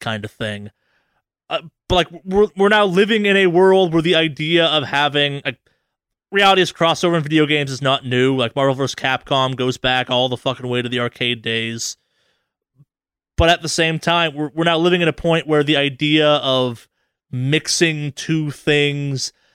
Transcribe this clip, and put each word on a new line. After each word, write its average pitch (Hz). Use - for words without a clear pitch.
kind 107
of 107
thing. 104
Uh, 165
but, 175
like, 170
we're, 196
we're 196
now 214
living 202
in 196
a 190
world 185
where 165
the 170
idea 160
of 151
having, 143
like, 131
reality 196
is -
crossover 170
in 160
video 151
games 143
is 123
not 135
new. 127
Like, 120
Marvel 139
versus 131
Capcom 131
goes 127
back 127
all 127
the 123
fucking 127
way 123
to 120
the 120
arcade 120
days. 113
But 165
at 170
the 160
same 160
time, 170
we're, 147
we're 165
now 170
living 175
in 165
a 151
point 165
where 151
the 147
idea 151
of 131
mixing 147
two 156
things 143